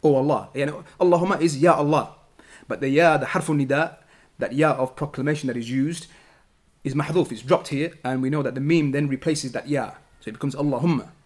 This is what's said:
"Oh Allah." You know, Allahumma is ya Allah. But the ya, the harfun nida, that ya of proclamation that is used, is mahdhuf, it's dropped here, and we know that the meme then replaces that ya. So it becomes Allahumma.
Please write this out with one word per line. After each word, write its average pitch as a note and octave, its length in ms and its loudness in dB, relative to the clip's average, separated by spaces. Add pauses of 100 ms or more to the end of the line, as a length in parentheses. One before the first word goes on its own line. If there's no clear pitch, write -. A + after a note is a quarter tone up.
"Oh D3 120 6
Allah." C3 380 0
You C#3 120 -2
know, D3 180 -8 (160)
Allahumma F3+ 400 4
is D3+ 180 2
ya D#3+ 180 6
Allah. D3 400 0 (520)
But - 140 -6
the C#3 80 -2
ya, D3+ 280 6
the C3+ 100 -2
harfun D3+ 380 0
nida, D3 320 0 (400)
that B2 160 -4
ya D3 200 4
of B2+ 240 -4
proclamation D3 500 -4
that A#2+ 80 -4
is A#2 140 -6
used, C#3 380 -2 (760)
is B2+ 100 -6
mahdhuf, D#3 380 0
it's A2 100 -10
dropped C3 280 0
here, D3 240 -4 (100)
and C3 180 -4
we C3 80 -2
know D3 140 -2
that A#2+ 100 -4
the C3 80 -6
meme D3+ 300 2
then C#3+ 160 0
replaces C#3 460 -4
that C#3 160 -8
ya. C3+ 220 -4 (280)
So - 100 -12
it G#2+ 40 -12
becomes C#3 220 -6
Allahumma. C#3+ 540 0 (160)